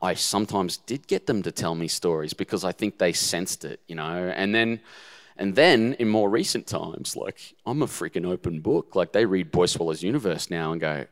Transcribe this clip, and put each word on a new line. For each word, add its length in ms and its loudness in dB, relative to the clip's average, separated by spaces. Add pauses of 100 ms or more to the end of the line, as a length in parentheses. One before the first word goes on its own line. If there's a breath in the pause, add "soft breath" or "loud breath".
I 120 0
sometimes 600 0
did 320 -10
get 180 -2
them 180 0
to 80 -4
tell 220 -2
me 140 -2
stories, 460 -2
because 320 -4
I 80 0
think 240 -4
they 160 2
sensed 500 -2
it, 240 -12
you 80 -12
know? 400 -4
And 180 0
then, 280 2 (560 loud breath)
and 180 -2
then 440 6
in 100 2
more 200 4
recent 380 0
times, 480 -6
like, 400 -10 (100)
I'm 160 -2
a 60 2
freaking 420 -4
open 300 -4
book. 340 0
Like, 200 2
they 120 4
read 260 0
Boy 160 6
Swallows 360 -2
Universe 480 -2
now 220 -2
and 80 -4
go 300 -2